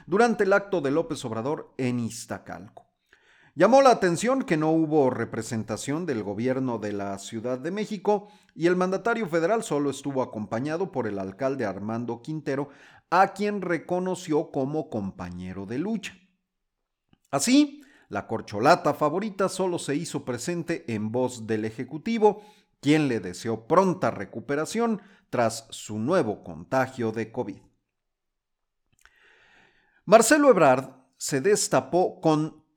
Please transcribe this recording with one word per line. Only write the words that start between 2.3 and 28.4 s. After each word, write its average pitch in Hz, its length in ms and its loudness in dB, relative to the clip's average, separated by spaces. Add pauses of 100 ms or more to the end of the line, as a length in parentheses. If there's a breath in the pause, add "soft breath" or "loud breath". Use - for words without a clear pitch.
Llamó 226 280 6
la 269 100 8
atención 214 520 2
que 165 140 0
no 156 140 0
hubo 156 380 4
representación 113 960 -6
del 117 180 -4
gobierno 120 560 -2
de 104 140 -6
la 101 260 -6
Ciudad 120 400 -6
de 151 120 -6
México 208 600 -2 (240 loud breath)
y 165 120 0
el 180 80 4
mandatario 190 520 0
federal 170 360 0
solo 143 260 0
estuvo 135 340 -4
acompañado 123 680 -4
por 123 160 -4
el 101 120 -4
alcalde 127 460 -4
Armando 113 560 -6
Quintero, 143 480 -6 (400 loud breath)
a - 240 4
quien 208 280 -4
reconoció 175 880 -4
como 147 400 -4
compañero 92 760 -10
de 113 120 -8
lucha. 208 400 -6 (1120)
Así, 269 520 2 (240 loud breath)
la 98 200 -6
corcholata 127 640 2
favorita 190 560 -2
solo 180 280 -4
se 143 180 -4
hizo 147 300 -6
presente 160 680 -6
en 107 180 -4
voz 123 340 -4
del 107 200 -2
Ejecutivo, 196 800 0 (360 loud breath)
quien 147 280 4
le 117 120 0
deseó 101 480 -8
pronta 170 420 4
recuperación 147 920 -4 (280 loud breath)
tras 113 400 -2
su - 300 -10
nuevo 120 440 -2
contagio 113 680 -4
de 110 200 -6
covid. 107 300 -8 (2500 soft breath)